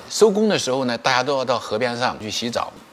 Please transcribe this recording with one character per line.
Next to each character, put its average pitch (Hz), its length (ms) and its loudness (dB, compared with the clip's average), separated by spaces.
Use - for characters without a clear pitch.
收 214 200 6
工 208 180 2
的 180 100 2
时 - 120 -2
候 131 160 0
呢， 120 100 -2
大 131 180 2
家 123 80 4
都 139 140 0
要 131 80 0
到 120 140 0
河 107 200 -4
边 120 200 -2
上 120 220 -2
去 107 100 -8
洗 117 200 -4
澡， - 220 -4